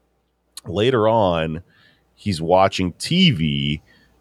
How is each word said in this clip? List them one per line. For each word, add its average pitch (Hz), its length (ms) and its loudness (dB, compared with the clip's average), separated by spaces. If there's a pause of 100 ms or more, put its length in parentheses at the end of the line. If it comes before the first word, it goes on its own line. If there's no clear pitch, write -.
(640)
later 110 440 0
on, 85 520 0 (540)
he's 87 260 -6
watching 92 520 2
T 180 380 0
V, 73 500 -2 (400)